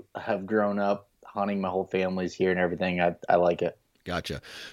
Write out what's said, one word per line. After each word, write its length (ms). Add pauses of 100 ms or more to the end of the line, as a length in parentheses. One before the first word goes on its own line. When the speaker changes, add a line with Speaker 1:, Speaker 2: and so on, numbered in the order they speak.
(200)
Speaker 1:
have 260
grown 320
up 320 (140)
hunting. 380
My 80
whole 160
family's 480
here 180
and 80
everything. 400
I, 160 (140)
I 80
like 240
it. 160 (260)
Speaker 2:
Gotcha. 380 (320)